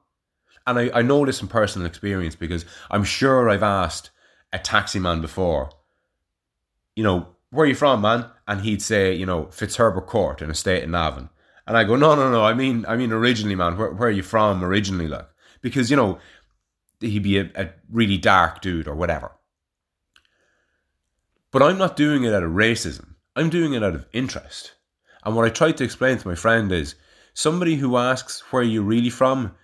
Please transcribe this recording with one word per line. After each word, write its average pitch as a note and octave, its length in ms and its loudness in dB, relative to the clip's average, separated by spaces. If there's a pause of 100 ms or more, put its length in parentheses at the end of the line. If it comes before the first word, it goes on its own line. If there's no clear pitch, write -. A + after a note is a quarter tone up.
(680)
And B2 100 0
I, A#2+ 220 0
I - 20 6
know C#3 240 4
this C3 140 -2
from G2 80 -8
personal G2 400 -2
experience, F2+ 480 -6
because E2+ 280 -6 (280)
I'm G2+ 120 0
sure C3 460 2
I've G2 140 2
asked G2 480 -2 (420)
a F#2 60 -6
taxi - 400 0
man E2+ 200 0
before, D#2+ 520 -2 (1200)
you A2 80 -2
know, F2+ 260 0 (200)
"Where D3+ 140 0
are D3 60 4
you B2+ 40 2
from, C3+ 280 2
man?" A#2 280 0 (180)
And G2+ 140 -4
he'd G#2 220 -2
say, G2 320 0
you F#2 100 -6
know, F2 200 -2
"Fitzherbert G#2 600 -2
Court D#2 380 -2
in D#2 80 -6
a - 20 -6
state F2+ 300 -2
in D#2 80 -8
Navan." D2 380 -4 (360)
And A2+ 100 -2
I A2 100 4
go, A2 100 2
"No, D3+ 180 6
no, C3+ 160 2
no, A2+ 140 2
I A2 100 4
mean, B2 340 -2
I A2+ 100 -2
mean B2 140 -2
originally, A2+ 440 0
man, F2 220 -2
where, G#2 120 -4
where A2 200 -2
are - 20 0
you G2 100 -2
from G#2 420 2
originally, F#2+ 440 0
like?" B1+ 200 -10 (340)
Because, B2 280 -2
you C#3+ 80 4
know, G2+ 220 2 (800)
he'd G#2 220 -4
be G2 160 2
a, F#2+ 160 -2
a E2 160 -6 (220)
really G#2+ 260 2
dark F2+ 420 4
dude E2+ 280 -6
or D2 80 -8
whatever. E2 360 -4 (2250)
But C3 100 4
I'm F3 160 4
not F#3 180 -2
doing D3 280 2
it A2+ 100 2
out G2 80 2
of E2 100 -2
racism. G#2 640 -2 (220)
I'm D#3 160 0
doing D#3+ 220 0
it A2+ 100 -2
out F#2 100 0
of C2+ 200 -8
interest. - 600 -8 (500)
And A2 120 -4
what A2+ 100 4
I A2+ 40 4
tried D#3 280 2
to C3+ 60 -4
explain B2+ 340 0
to - 100 -10
my F2+ 60 -4
friend A2 380 2
is, D#2 240 -2 (400)
somebody E3 400 0
who C3 220 0
asks, B2+ 440 -2 (100)
"Where B2+ 120 2
are - 20 2
you A2 160 0
really A#2 300 0
from?" C3 520 0